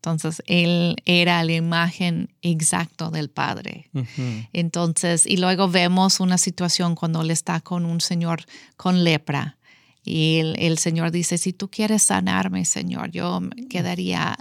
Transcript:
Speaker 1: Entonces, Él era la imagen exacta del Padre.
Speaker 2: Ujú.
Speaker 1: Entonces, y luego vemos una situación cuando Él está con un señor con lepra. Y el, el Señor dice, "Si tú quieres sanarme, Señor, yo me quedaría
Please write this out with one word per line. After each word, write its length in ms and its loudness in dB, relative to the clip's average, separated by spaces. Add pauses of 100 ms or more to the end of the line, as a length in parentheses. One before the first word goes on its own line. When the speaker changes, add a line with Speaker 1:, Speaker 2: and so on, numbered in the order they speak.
Speaker 1:
Entonces, 460 -4
Él 480 2 (120)
era 360 4
la 120 2
imagen 840 0
exacta 720 -2
del 200 -6
Padre. 600 -6
Speaker 2:
Ujú. 600 -6
Speaker 1:
Entonces, 760 0
y 120 2
luego 300 2
vemos 520 4
una 180 2
situación 560 0
cuando 280 -2
Él 100 0
está 280 -2
con 240 -4
un 160 -2
señor 440 -2 (320)
con 260 4
lepra. 560 0 (460)
Y 340 2
el, 220 0
el 180 2
Señor 320 0
dice, 260 -2
"Si 160 -2
tú 160 -8
quieres 360 0
sanarme, 600 0
Señor, 460 -4
yo 300 -4
me 280 -10
quedaría 720 -4